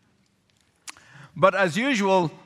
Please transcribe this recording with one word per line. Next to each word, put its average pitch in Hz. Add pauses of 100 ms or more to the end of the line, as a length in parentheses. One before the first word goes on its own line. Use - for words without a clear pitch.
(1400)
But 180
as 180
usual, 196 (140)